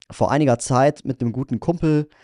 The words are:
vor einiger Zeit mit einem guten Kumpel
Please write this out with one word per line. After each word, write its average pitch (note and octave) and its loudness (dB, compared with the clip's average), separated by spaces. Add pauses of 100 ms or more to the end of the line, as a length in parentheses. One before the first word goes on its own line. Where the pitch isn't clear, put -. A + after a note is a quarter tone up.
(120)
vor - -2
einiger C3+ 2
Zeit C3+ 0
mit - -6
einem A#2 -2
guten B2+ -4
Kumpel D#3 0 (160)